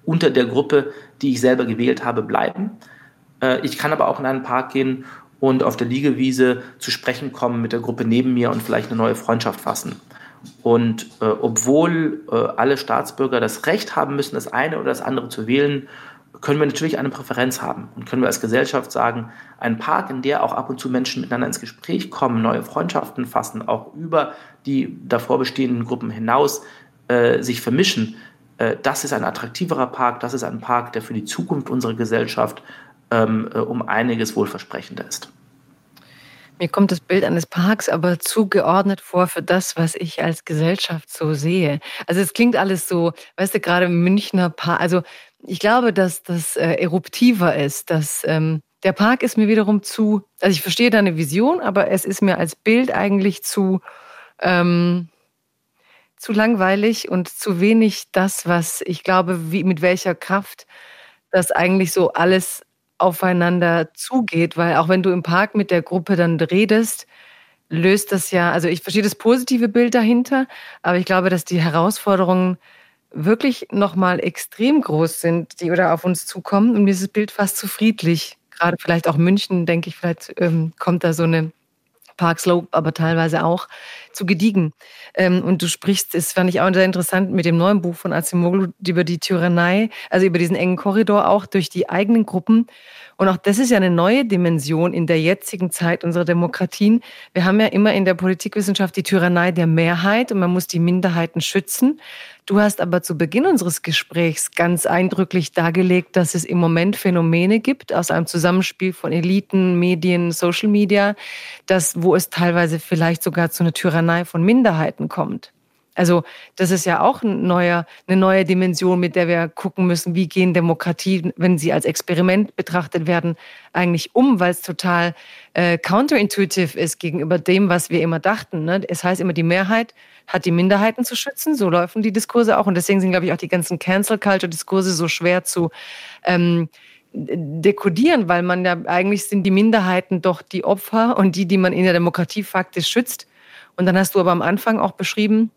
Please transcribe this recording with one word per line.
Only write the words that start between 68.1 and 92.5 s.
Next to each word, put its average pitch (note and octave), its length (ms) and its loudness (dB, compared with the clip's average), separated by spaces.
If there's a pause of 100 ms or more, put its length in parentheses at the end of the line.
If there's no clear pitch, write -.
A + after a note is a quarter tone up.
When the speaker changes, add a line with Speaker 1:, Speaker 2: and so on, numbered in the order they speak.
Speaker 2:
das F#3 180 -2
ja, F3 220 2
also E3+ 160 0
ich E3 140 -2
verstehe G3+ 200 -2
das G3+ 140 0
positive B3 520 2
Bild A#3+ 280 2
dahinter, B3 500 2 (360)
aber F3+ 160 2
ich F#3 60 0
glaube, F#3 260 2
dass F3+ 140 0
die F3 160 0
Herausforderungen F#3 1000 2 (520)
wirklich A3+ 640 0
noch G3 240 0
mal F3+ 240 2
extrem B3+ 600 0
groß D#3+ 400 -2
sind, E3+ 400 -2
die E3+ 100 -2
oder F3 220 2
auf E3 120 -2
uns F3+ 220 -2
zukommen. G3+ 480 0
Und G#3 100 4
mir G3 80 4
ist F#3 100 -2
das G3 60 -4
Bild G#3+ 220 -2
fast - 280 -4
zu G#3 80 -8
friedlich. F3+ 720 0 (180)
Gerade E3+ 240 0
vielleicht E3+ 260 -2
auch D3+ 120 0
München, F3+ 480 2
denke E3+ 220 -2
ich, D#3+ 80 -14
vielleicht, - 420 -6
ähm, E3 400 0
kommt F3 260 -2
da E3 80 2
so E3 120 -2
eine D#3+ 260 0 (640)
Park E3+ 240 0
Slope, F3 300 2
aber D#3 240 0
teilweise E3 500 0
auch E3+ 240 0 (440)
zu - 120 -8
gediegen. F#3 480 0 (420)
Ähm, F3+ 280 2
und F3 180 0
du F3 80 -2
sprichst, - 460 -4
das E3+ 180 -4
fand F3+ 160 2
ich E3+ 140 0
auch F#3+ 100 2
sehr F#3 140 4
interessant, F#3 460 0
mit F3 120 0
dem E3+ 140 2
neuen F#3+ 240 4
Buch E3+ 140 -4
von F3 180 -6
Acemoglu F3 540 0 (180)
über F3 180 2
die E3+ 140 -4
Tyrannei, F3+ 720 2 (180)
also F#3 160 0
über F3 140 2
diesen F3 180 0
engen F3+ 200 0
Korridor G#3 520 2
auch G3+ 160 2
durch F#3+ 240 -2
die - 220 -4
eigenen G#3 340 2
Gruppen. A3 420 2 (520)